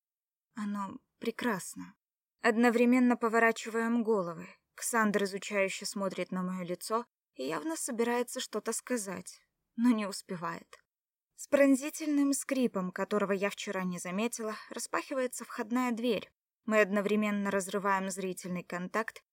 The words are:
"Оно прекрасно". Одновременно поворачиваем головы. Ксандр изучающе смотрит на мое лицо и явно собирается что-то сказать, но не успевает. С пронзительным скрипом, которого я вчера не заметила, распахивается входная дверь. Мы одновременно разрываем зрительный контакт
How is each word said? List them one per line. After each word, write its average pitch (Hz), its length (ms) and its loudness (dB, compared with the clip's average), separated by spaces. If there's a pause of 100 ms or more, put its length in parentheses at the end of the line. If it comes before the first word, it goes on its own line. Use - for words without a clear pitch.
(560)
"Оно 208 420 -6 (220)
прекрасно". 185 760 -6 (460)
Одновременно 240 760 6
поворачиваем 226 840 2
головы. 180 440 -2 (280)
Ксандр 208 480 2
изучающе 196 600 -2
смотрит 185 460 -4
на 185 120 -2
мое 185 200 -6
лицо 220 420 -4 (280)
и 262 100 -8
явно 311 320 -4
собирается 240 640 -2
что-то 226 340 -6
сказать, 196 680 -6 (340)
но 233 140 4
не 214 160 4
успевает. 170 720 -8 (640)
С - 60 -14
пронзительным 277 880 4
скрипом, 226 580 0
которого 196 400 0
я 202 200 0
вчера 190 320 -6
не 180 160 -4
заметила, 214 560 -4 (160)
распахивается 254 760 -4
входная 240 460 -2
дверь. 226 400 -2 (340)
Мы 214 160 6
одновременно 202 680 2
разрываем 190 580 0
зрительный 180 540 -6
контакт - 580 -6 (120)